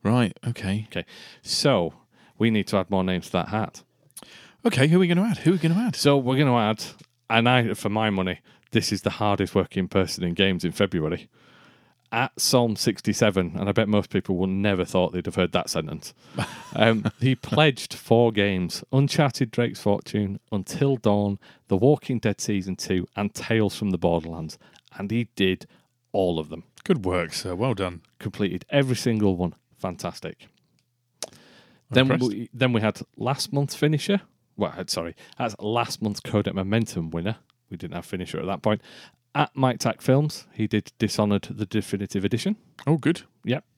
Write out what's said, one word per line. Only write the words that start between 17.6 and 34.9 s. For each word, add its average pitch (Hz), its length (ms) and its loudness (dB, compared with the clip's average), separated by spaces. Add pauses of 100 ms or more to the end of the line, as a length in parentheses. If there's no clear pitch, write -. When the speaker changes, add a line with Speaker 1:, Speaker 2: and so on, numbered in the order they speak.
Speaker 2:
four 117 400 4
games: 98 500 0 (100)
Uncharted 139 580 2
Drake's 117 300 -2
Fortune, 101 600 -2 (100)
Until 131 460 0
Dawn, 104 420 0 (300)
The 101 80 2
Walking 131 420 2
Dead 104 220 -2
Season 98 360 -4
two, 92 380 -2
and 101 200 -4
Tales 110 420 0
from 104 140 -2
the 90 80 -2
Borderlands, 82 580 -2 (400)
and 98 140 -8
he 233 260 -2
did 95 300 0 (460)
all 92 260 0
of 78 100 -6
them. 82 160 -14 (200)
Speaker 1:
Good 139 200 0
work, 90 300 -2
sir. 92 200 -6
Well 113 200 0
done. 90 260 -6 (180)
Speaker 2:
Completed 95 520 -4
every 135 260 2
single 104 400 2
one. 90 180 -2 (220)
Fantastic. - 680 -10 (1400)
Then 131 200 4
Speaker 1:
Impressed. 131 120 2
Speaker 2:
we, 113 320 -2
then 123 180 2
we 113 80 2
had 107 200 0 (180)
last 123 340 -4
month's 139 220 -2
finisher. 156 480 0 (340)
Well, 95 180 -2
uh, 92 120 -8
sorry, 85 280 -6 (220)